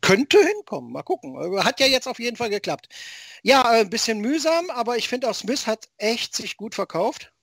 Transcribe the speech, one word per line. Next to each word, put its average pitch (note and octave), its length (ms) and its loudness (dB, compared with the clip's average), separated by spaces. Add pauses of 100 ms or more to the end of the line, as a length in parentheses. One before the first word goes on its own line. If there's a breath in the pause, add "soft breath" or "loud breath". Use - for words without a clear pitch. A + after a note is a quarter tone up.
könnte A#3+ 380 4
hinkommen. D#4 540 0
Mal D3 100 -10
gucken. C4+ 340 -6 (260)
Hat B3 180 0
ja C4+ 60 4
jetzt C4 200 0
auf B3 120 -8
jeden A#3 180 -6
Fall A#3 120 -4
geklappt. G3 380 -6 (560 loud breath)
Ja, A#3+ 320 6
äh, A3+ 60 8
ein G3 80 2
bisschen A3 300 -2
mühsam, D#4+ 500 0
aber A#3+ 280 -2
ich - 120 -4
find B3+ 160 -4
auch G#3+ 100 0
Smith A#3 320 -4
hat A3 300 -4
echt A3+ 380 -2
sich - 220 -8
gut G#3+ 180 -10
verkauft. G3 560 -4 (120)